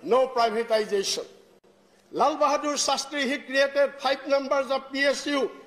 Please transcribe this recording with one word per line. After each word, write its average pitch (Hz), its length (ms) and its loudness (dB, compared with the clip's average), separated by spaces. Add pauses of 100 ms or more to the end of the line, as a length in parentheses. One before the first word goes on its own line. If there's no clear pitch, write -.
no 247 240 4
privatization. 220 1000 0 (840)
Lal 277 260 2
Bahadur 294 380 0
Shastri, 277 480 -2
he 269 160 -2
created 277 600 0
five 277 280 -2
numbers 277 440 0
of 269 200 -2
P 277 120 0
S 277 240 0
U, 277 240 0 (160)